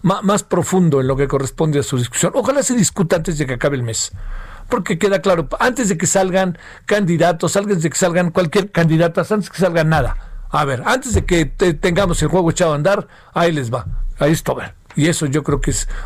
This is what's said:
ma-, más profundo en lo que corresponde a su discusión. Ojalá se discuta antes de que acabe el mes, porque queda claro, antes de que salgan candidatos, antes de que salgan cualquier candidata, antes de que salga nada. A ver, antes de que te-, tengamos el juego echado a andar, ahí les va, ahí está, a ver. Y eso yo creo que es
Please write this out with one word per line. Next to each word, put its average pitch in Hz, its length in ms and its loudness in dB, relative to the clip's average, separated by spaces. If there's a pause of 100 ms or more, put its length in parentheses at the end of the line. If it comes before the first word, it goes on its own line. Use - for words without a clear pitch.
ma-, 196 180 2
más 202 220 0
profundo 170 580 2
en 131 60 0
lo 135 100 0
que 139 100 2
corresponde 143 520 0
a 127 40 0
su - 140 -2
discusión. - 360 0
Ojalá 269 300 0
se 240 120 0
discuta 208 420 2
antes 160 200 -2
de 147 80 -2
que 127 100 -4
acabe 143 200 0
el 123 80 -4
mes, 113 300 -6 (560)
porque 196 280 -2
queda 196 220 2
claro, 170 300 2 (100)
antes 233 300 0
de 160 80 0
que 170 100 0
salgan 190 500 2 (280)
candidatos, 175 720 2
antes 202 240 0
de 160 80 0
que - 80 -4
salgan 175 340 2
cualquier 185 400 0
candidata, 165 480 2
antes 202 300 -2
de - 40 -20
que - 80 -4
salga 170 220 2
nada. 156 320 2 (340)
A 147 140 0
ver, 135 220 -2
antes 254 280 -2
de 190 120 0
que 170 180 2
te-, 180 300 2
tengamos 175 480 0
el 151 80 0
juego 165 220 2
echado 170 200 2
a 147 40 0
andar, 196 340 0 (240)
ahí 175 180 2
les 127 220 -2
va, 120 120 -6 (320)
ahí 147 140 2
está, 151 220 -2
a - 20 -2
ver. - 260 -12 (120)
Y 151 140 2
eso 165 180 0
yo 143 160 0
creo 143 200 -2
que 135 100 0
es - 160 -4 (180)